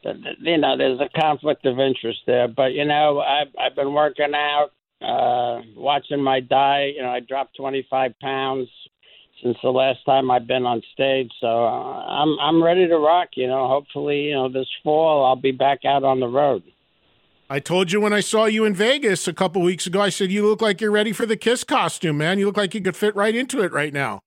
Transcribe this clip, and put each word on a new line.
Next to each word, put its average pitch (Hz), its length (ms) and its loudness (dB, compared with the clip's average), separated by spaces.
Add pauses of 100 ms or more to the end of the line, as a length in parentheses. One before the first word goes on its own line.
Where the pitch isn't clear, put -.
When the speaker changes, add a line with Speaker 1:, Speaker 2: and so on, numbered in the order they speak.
Speaker 1:
th-, - 140 -8
th-, 131 240 -12
you 165 180 0
know, 139 180 2
there's 135 220 0
a 139 100 -2 (120)
conflict 151 460 0
of 127 120 0
interest 127 480 -2
there. 123 220 2
But, 131 240 0
you 143 120 -2
know, 147 360 2
I've, 143 360 -2
I've 135 200 -4
been 139 160 -2
working 147 420 0
out, 147 360 0 (300)
uh, 123 640 -2 (140)
watching 143 440 -2
my 135 200 0
diet. 139 560 0
You 139 60 -8
know, 123 80 -4
I 123 100 -4
dropped 131 360 -8
twenty-five 131 640 -4
pounds 135 480 -4 (720)
since 120 220 -2
the 131 80 0
last 127 340 0
time 135 240 2
I've 123 200 2
been 127 180 0
on 117 160 -2 (100)
stage. 135 380 0 (100)
So, 127 60 -2
uh, 117 240 2
I'm, 131 680 -2
I'm 160 200 4
ready 175 280 4
to 165 100 4
rock, 165 360 4
you 127 120 -2
know. 131 220 0
Hopefully, 143 540 -2
you 147 120 -2
know, 131 140 0
this 131 180 -4 (160)
fall 151 420 2
I'll 131 120 4
be 131 160 0
back 131 320 0
out 139 180 2
on 135 160 2
the 127 80 -2
road. 127 380 0 (840)
Speaker 2:
I 139 100 -2
told 180 300 0
you 208 120 2
when 208 100 2
I 208 80 2
saw 220 240 2
you 220 220 2
in 208 80 2
Vegas 220 520 0
a 180 60 -4
couple 185 300 0
weeks 175 240 0
ago, 190 160 0
I 202 80 2
said, 190 200 -2
"You 208 160 0
look 214 140 2
like 214 220 0
you're 214 80 0
ready 214 220 2
for 240 120 -4
the 220 100 -2
Kiss - 300 -2
costume, 170 540 0
man. 170 200 0
You 196 60 2
look 202 140 -2
like 202 160 -2
you 214 80 -6
could 185 120 -2
fit 208 220 -2
right 214 180 0
into 240 280 -2
it 175 100 -2
right 147 180 -2
now." 131 360 -4